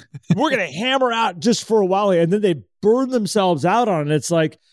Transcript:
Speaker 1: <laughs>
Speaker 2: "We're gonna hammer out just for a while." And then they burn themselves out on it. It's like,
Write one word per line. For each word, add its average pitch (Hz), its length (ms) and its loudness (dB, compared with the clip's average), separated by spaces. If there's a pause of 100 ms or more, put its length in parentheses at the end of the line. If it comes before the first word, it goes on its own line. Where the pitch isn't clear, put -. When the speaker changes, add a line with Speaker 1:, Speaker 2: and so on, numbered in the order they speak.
(140)
Speaker 1:
<laughs> - 220 -4
Speaker 2:
"We're 285 140 0
gonna 190 220 -2
hammer 254 400 -2
out 220 280 -2
just 196 260 0
for 220 160 0
a 190 40 2
while." 196 240 0
And 170 240 2
then 214 80 0
they 185 140 2 (260)
burn 247 280 2
themselves 190 560 0
out 220 220 2
on 156 220 -2
it. 151 60 2
It's 147 160 -2
like, 160 260 0 (160)